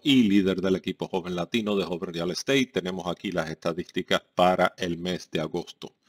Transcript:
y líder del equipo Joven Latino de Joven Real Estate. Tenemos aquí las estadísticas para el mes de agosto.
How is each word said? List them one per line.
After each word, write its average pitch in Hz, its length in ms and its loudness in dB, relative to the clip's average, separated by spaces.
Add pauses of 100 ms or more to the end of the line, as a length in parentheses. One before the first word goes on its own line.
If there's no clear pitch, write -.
y 135 180 6
líder 95 380 4
del 92 160 2
equipo 87 320 -6
Joven 90 260 -4
Latino 104 400 -2
de 98 100 0
Joven 87 300 -6
Real 85 160 -2
Estate. 135 360 0
Tenemos 90 420 -6
aquí 87 240 -6
las 80 180 -4
estadísticas 87 720 -4 (140)
para 92 400 4
el 87 220 -4
mes 87 340 -6
de 85 80 -2
agosto. - 560 -8 (120)